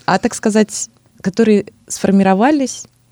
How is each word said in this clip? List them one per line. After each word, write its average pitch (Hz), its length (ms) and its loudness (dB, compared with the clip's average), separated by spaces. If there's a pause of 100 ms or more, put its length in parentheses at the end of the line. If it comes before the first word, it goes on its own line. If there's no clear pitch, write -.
а, 185 120 0
так 233 160 -4
сказать, - 560 -2 (320)
которые 208 440 0 (220)
сформировались 196 960 0 (280)